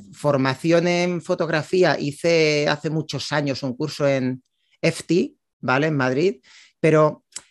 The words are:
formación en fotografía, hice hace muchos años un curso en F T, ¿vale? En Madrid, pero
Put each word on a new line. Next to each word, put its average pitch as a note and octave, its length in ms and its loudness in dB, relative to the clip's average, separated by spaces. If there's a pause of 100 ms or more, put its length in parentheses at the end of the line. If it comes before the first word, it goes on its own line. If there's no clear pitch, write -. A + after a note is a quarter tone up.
(120)
formación D3 760 0
en F3 340 -2
fotografía, E3 760 0
hice D3+ 720 0
hace D3+ 220 -2
muchos D3+ 420 -6
años C#3+ 300 -2
un B2+ 140 -6
curso D3+ 300 -4
en B2+ 360 -2 (400)
F - 240 0
T, F#3+ 280 0 (260)
¿vale? C3 260 0
En D#3 100 -2
Madrid, C3+ 440 0 (400)
pero D#3 440 2 (260)